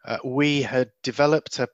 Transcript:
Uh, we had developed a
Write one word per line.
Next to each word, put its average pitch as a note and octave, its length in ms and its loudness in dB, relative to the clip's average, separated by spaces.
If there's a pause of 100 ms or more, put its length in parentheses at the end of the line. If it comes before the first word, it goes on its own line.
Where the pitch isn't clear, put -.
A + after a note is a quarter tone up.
Uh, A2+ 180 -4
we C#3 380 0
had B2+ 300 0 (120)
developed D3 560 0
a B2 140 0